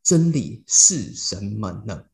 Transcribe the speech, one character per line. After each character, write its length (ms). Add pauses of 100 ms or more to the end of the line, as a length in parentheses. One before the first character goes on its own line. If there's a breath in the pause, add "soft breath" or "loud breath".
，“真 280
理 360
是 480
什 280
么 440
呢？” 160 (100)